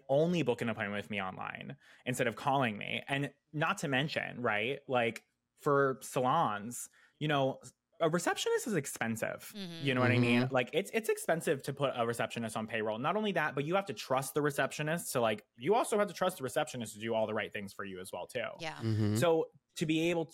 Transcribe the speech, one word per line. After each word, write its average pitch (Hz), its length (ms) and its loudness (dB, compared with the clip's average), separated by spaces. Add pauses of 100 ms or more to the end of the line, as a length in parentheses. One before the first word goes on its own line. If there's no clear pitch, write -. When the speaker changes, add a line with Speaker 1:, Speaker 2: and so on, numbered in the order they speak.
Speaker 1:
only 160 340 4
book 120 180 0
an 120 80 0
appointment 104 320 -2
with - 80 -8
me 104 100 -2
online 95 560 -8 (300)
instead 127 220 0
of 110 80 -2
calling 131 420 2
me." 107 300 -6
And 139 240 -2 (200)
not 165 280 0
to 165 80 -4
mention, 123 560 0
right, 113 340 0 (100)
like, 120 360 0 (380)
for 139 420 4
salons, 123 840 0 (300)
you 151 100 -2
know, 135 340 2 (400)
a 160 80 4
receptionist 392 580 0
is 214 80 0
expensive. - 800 -4
Speaker 2:
Mm-hmm. 165 280 -8
Speaker 1:
You 131 80 4
know 127 80 4
what 123 100 6
I 123 60 6
mean? 120 260 4
Speaker 3:
Mm-hmm. 127 100 -2
Speaker 1:
Like, 127 200 2
it's, 196 200 0
it's 226 160 0
expensive 170 540 0
to 139 100 -4
put 135 220 0
a 120 100 2
receptionist 117 500 -2
on 110 100 -4
payroll. 110 320 -2
Not 156 200 0
only 214 160 0
that, 151 220 0
but 143 100 -2
you 165 100 0
have 196 120 0
to - 60 -6
trust 135 400 -2
the 151 80 2
receptionist 151 720 0
to, 127 80 2
like, 107 220 2 (140)
you 147 180 2
also 320 240 2
have 208 80 2
to 170 60 -8
trust 185 240 -2
the 135 60 -10
receptionist 127 500 -2
to 104 60 -16
do 113 140 -2
all 110 140 2
the 107 60 -2
right 101 180 -4
things 101 220 -8
for - 100 -10
you 95 160 -10
as 92 140 -12
well, 87 120 -6
too. - 140 -6 (200)
Speaker 2:
Yeah. 156 160 -8
Speaker 3:
Mm-hmm. 107 420 2
Speaker 1:
So 160 300 4 (280)
to 170 100 -4
be 160 240 2
able 165 240 0